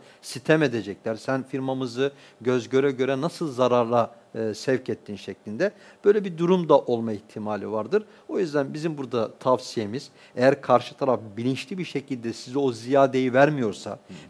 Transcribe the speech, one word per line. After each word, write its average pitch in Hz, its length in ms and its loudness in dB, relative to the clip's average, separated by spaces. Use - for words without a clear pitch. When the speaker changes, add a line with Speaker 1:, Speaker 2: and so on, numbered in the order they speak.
Speaker 1:
sitem 156 400 2
edecekler. 113 540 -2
"Sen 131 260 -4
firmamızı 131 720 -4
göz 120 280 0
göre 135 220 2
göre 131 300 -2
nasıl 165 320 -4
zararla, 120 640 2
e, 110 200 -4
sevk 127 340 -2
ettin?" 104 280 -8
şeklinde. 110 560 -6
Böyle 208 200 4
bir 175 140 -8
durum 170 300 2
da 151 100 8
olma 113 340 -2
ihtimali 104 580 -8
vardır. 110 340 -2
O 233 100 -4
yüzden 147 360 -2
bizim 151 240 -6
burada 120 340 -4
tavsiyemiz, 123 760 -2
eğer 139 260 4
karşı 120 320 2
taraf 123 260 0
bilinçli 131 420 -4
bir 175 60 -6
şekilde 127 480 -8
size 127 260 -8
o 139 140 2
ziyadeyi 131 640 2
vermiyorsa, 131 560 2
Speaker 2:
Hı. 98 80 -8